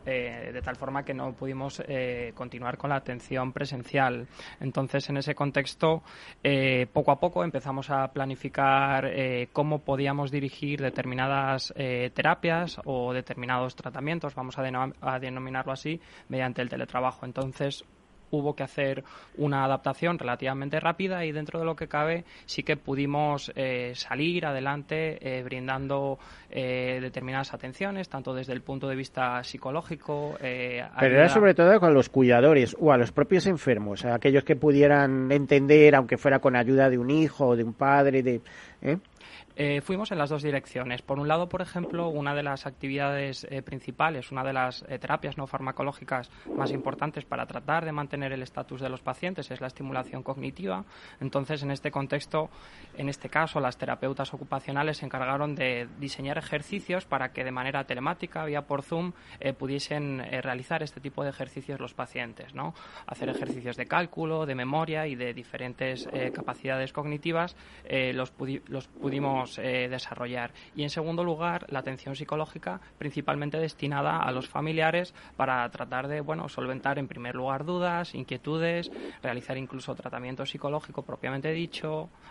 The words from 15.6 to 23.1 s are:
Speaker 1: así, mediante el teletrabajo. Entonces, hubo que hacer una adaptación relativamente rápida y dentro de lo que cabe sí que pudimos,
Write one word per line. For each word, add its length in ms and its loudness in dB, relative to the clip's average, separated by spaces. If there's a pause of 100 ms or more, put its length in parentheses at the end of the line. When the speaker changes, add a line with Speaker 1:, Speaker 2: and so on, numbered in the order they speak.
Speaker 1:
así, 260 -6 (300)
mediante 320 -2
el 80 -2
teletrabajo. 560 -4
Entonces, 580 -6 (520)
hubo 200 0
que 80 -6
hacer 400 -4 (340)
una 260 2
adaptación 540 0
relativamente 640 -2
rápida 440 0
y 80 -4
dentro 280 -6
de 60 -2
lo 100 -2
que 120 -8
cabe 360 0 (240)
sí 160 -6
que 140 0
pudimos, 760 -2